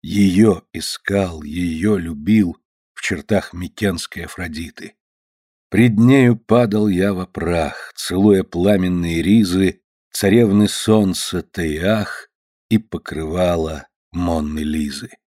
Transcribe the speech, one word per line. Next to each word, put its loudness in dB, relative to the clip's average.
Ее 2
искал, -6
ее -2
любил 0
в -18
чертах -4
микенской -6
Афродиты. -14
Пред 4
нею 6
падал 2
я 0
во -6
прах, -6
целуя 2
пламенные 0
ризы 2
царевны 4
солнца 0
Теиах -4
и 4
покрывала -4
Монны -4
Лизы. -6